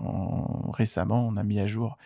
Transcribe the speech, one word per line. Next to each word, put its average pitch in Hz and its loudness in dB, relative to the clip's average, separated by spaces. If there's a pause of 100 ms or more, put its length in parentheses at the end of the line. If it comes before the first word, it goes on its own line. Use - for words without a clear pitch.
on, - -2
récemment, 113 2
on 107 0
a 104 0
mis 104 2
à 98 2
jour 110 -2